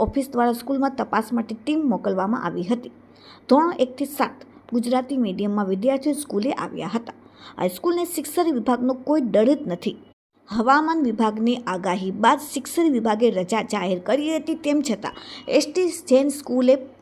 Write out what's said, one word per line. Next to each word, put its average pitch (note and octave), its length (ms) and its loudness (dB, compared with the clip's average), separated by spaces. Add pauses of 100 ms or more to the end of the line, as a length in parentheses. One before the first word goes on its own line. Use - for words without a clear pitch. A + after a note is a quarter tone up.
ઓફિસ C4+ 280 -2
દ્વારા A#3+ 280 2
સ્કૂલમાં C#4 380 -2
તપાસ A3 380 -2
માટે A3 180 -4
ટીમ D4+ 260 -2 (120)
મોકલવામાં F#3+ 560 -2
આવી F3 240 -6
હતી. A#3+ 200 -8 (560)
ધોરણ E4+ 360 4
એકથી B3+ 320 -6
સાત - 280 -4 (260)
ગુજરાતી B3+ 460 0
મીડિયમમાં G3+ 520 0
વિદ્યાર્થીઓ C4+ 520 0
સ્કૂલે G#3 320 -2
આવ્યા - 420 -6
હતા. A#3 180 -6 (440)
આ - 180 -2
સ્કૂલને F4 280 -2 (120)
શિક્ષણ E4 420 0
વિભાગનો B3 360 0 (140)
કોઈ D4+ 160 2
ડર A3 280 4
જ D4 220 0
નથી. B3+ 220 -6 (540)
હવામાન C#4+ 560 2
વિભાગની A3 500 0 (180)
આગાહી F#3 380 -2 (140)
બાદ C#4+ 240 4
શિક્ષણ D#4+ 480 0
વિભાગે A3 400 2
રજા F#3 340 0
જાહેર F#3 380 -2
કરી D4 260 0
હતી, D#4 300 -4
તેમ D4 180 2
છતાં A3 400 -6 (240)
એસ D4 240 4
ટી F#4 160 2 (240)
જૈન C#4 280 4
સ્કૂલે B3+ 380 4 (240)